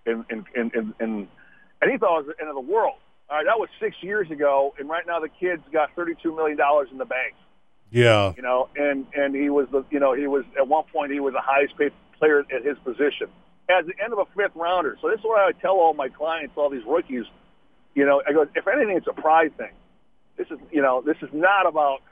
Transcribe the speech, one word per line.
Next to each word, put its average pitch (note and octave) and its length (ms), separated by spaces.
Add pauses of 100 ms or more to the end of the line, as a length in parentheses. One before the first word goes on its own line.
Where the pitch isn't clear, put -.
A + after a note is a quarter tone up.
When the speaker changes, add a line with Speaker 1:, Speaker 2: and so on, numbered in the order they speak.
Speaker 1:
And, A#2 240
and, A2 160 (100)
and, A#2 200
and, A2 240
and, G#2+ 280 (540)
and F#3 100
he C#4 60
thought F#3 220
it C#3 80
was D#3 80
the - 80
end D#3 60
of C#3+ 60
the C3+ 160
world. G3+ 240 (340)
All D3 80
right, D#3 100
that A3 100
was F#3+ 120 (100)
six G#3 220
years F#3+ 280
ago, C#3 480
and C#3+ 100
right E3+ 200
now E3+ 120
the D#3 100
kid's F3 420
got D#3+ 240
thirty-two E3+ 400
million D#3 220
dollars C#3+ 340
in C3 60
the B2+ 80
bank. B2 280 (580)
Speaker 2:
Yeah. A2 440
Speaker 1:
You B2+ 80
know, B2+ 320
and, C#3+ 300 (100)
and C#3 200
he C#3+ 140
was C#3+ 220
the, C3+ 180
you C#3+ 100
know, C#3 140
he C#3+ 140
was, C#3 160 (140)
at C3+ 100
one D#3 240
point, D3 200
he C#3+ 80
was C3+ 140
the B2+ 80
highest C#3 360
paid D3 140 (280)
player D3+ 200 (140)
at A#2+ 120
his C#3 180
position. C3 440 (420)
At F3+ 180
the F#3 60 (100)
end A#3 100
of G3+ 60
a F#3+ 60 (120)
fifth G3 180
rounder. E3+ 460
So D#3 80
this G#3+ 100
is - 60
what A3 140
I G3 80
would - 120
tell F#3+ 160
all E3 180
my C#3 160
clients, D#3 480
all D3 120
these C3 180
rookies, C3 360 (720)
you C#3 100
know, C#3 220
I D3 60
go, D3+ 200
"If - 140
anything, G#3+ 300
it's C3+ 100
a B2+ 120
pride D#3 380
thing. A2 140 (640)
This - 140
is, D3+ 60 (140)
you D3+ 120
know, B2+ 180
this D3 220
is C3 100
not F#3 320
about, D3+ 340 (120)